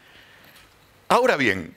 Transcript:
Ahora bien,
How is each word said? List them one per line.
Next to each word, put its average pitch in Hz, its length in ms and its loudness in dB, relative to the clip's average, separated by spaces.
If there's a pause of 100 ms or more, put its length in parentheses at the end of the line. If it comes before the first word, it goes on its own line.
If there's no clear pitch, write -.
(1080)
Ahora 233 280 2
bien, 95 400 -2